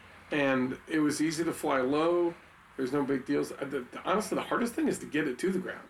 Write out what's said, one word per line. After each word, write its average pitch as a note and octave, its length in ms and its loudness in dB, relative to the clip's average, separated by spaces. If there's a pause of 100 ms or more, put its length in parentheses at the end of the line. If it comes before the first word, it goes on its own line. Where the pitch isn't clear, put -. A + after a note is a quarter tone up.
(320)
And C3+ 440 2 (120)
it D#3+ 100 0
was D3 240 2
easy D#3+ 220 0
to D#3+ 80 0
fly C#3+ 280 0
low. E3+ 540 2 (420)
There's C3 160 -2
no C#3+ 100 4
big C3 220 0
deals. C#3+ 280 0
Uh, - 80 -14
the, C3+ 320 -4
the, - 120 -10
honestly, F#3+ 300 0
the C3 80 0
hardest A#3 320 -2
thing D#4 140 0
is - 100 0
to - 80 -12
get D3+ 220 -2
it B2 100 -4
to F#3+ 120 0
the F#3 80 0
ground. - 320 -8